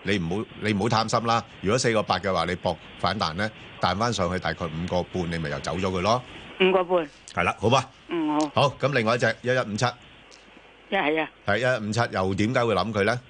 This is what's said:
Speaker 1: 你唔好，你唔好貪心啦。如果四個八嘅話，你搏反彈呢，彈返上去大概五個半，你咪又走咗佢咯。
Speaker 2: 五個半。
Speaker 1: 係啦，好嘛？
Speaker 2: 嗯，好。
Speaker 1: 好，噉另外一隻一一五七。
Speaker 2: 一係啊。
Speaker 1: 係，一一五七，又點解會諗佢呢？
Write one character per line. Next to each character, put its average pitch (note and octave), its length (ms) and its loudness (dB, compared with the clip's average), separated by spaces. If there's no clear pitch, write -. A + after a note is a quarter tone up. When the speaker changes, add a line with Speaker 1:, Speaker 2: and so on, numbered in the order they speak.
Speaker 1:
你 G2+ 160 0
唔 E2 100 -4
好， G2+ 160 -4
你 G#2+ 120 0
唔 G2+ 80 2
好 G#2+ 80 2
貪 A2+ 200 2
心 A#2 160 2
啦。 A#2 180 2
如 F#2 100 0
果 B2 80 2
四 B2+ 120 2
個 G#2+ 120 2
八 F#2 160 0
嘅 F#2+ 120 -2
話， E2 140 2
你 F2 100 -2
搏 F2 220 -2
反 F#2+ 200 0
彈 E2 140 0
呢， G#2 160 -2
彈 F#2 160 2
返 A#2 160 0
上 F2+ 180 0
去 F#2 60 -2
大 E2 160 -2
概 F2 140 -6
五 D#2+ 200 -6
個 F2+ 140 0
半， E2+ 300 -4
你 E2+ 80 -4
咪 D2+ 100 -4
又 C#2+ 120 -4
走 D2 140 -4
咗 F#2 140 -4
佢 F#2 120 -2
咯。 A2+ 200 2
Speaker 2:
五 F#3 100 6
個 F#3 120 4
半。 E3+ 260 0
Speaker 1:
係 F2 100 0
啦， F#2+ 160 0
好 G#2 100 0
嘛？ B2+ 140 4
Speaker 2:
嗯， D3+ 300 0
好。 A#2 160 4
Speaker 1:
好， C3 100 -8
噉 C#3 140 0
另 B2 140 2
外 A#2 80 4
一 - 20 -2
隻 A#2 240 2
一 A#2+ 60 -4
一 B2+ 120 2
五 G#2+ 160 -4
七。 B2 100 0
Speaker 2:
一 G3+ 60 -2
係 D#3 240 2
啊。 D3+ 100 -2
Speaker 1:
係， G2+ 100 2
一 A2+ 40 0
一 B2 280 0
五 - 20 -2
七， G#2+ 80 0
又 F#2+ 240 0
點 A2 180 2
解 B2+ 120 2
會 A2 100 4
諗 F#2+ 180 0
佢 G2+ 120 2
呢？ A#2+ 140 0